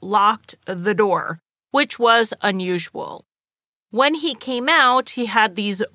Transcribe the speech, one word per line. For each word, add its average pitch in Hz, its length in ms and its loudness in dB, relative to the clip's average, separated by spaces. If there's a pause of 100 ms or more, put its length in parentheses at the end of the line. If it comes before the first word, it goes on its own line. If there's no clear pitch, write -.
locked 208 560 0 (100)
the 185 260 -4
door, 170 460 0 (320)
which 277 300 -2
was 233 420 4
unusual. 180 840 -4 (680)
When 269 220 2
he 330 200 -4
came 254 340 -6
out, 262 420 4
he 247 160 -4
had 214 280 2
these 202 300 -4 (100)